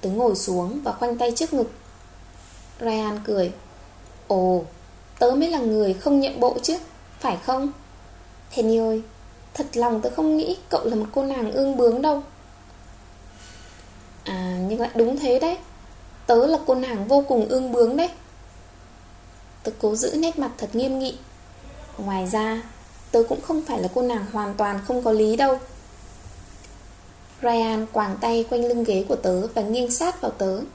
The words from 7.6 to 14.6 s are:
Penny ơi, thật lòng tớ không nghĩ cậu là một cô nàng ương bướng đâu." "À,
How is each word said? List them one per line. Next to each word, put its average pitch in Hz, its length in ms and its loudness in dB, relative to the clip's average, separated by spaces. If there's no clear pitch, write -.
Penny 226 220 2
ơi, 220 240 0
thật 294 200 -6
lòng 233 280 0
tớ 240 140 0
không 311 220 2
nghĩ 330 200 -2
cậu - 160 0
là 233 100 0
một 214 100 0
cô 269 80 2
nàng 262 280 -2
ương 269 260 0
bướng 240 240 4
đâu." 285 220 2
"À, 185 340 -4